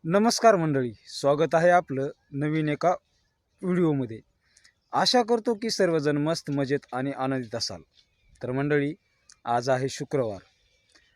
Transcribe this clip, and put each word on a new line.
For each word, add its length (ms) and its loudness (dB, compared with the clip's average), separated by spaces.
नमस्कार 500 4
मंडळी, 360 0
स्वागत 480 0
आहे 140 6
आपलं 400 2
नवीन 380 -2
एका 200 0
व्हिडिओमध्ये. 580 0
आशा 300 2
करतो 300 0
की 160 -4
सर्वजण 480 0
मस्त, 340 -2
मजेत 280 0
आणि 180 -4
आनंदित 440 -4
असाल. 260 -8
तर 80 -6
मंडळी, 420 -2
आज 240 0
आहे 200 0
शुक्रवार, 500 -4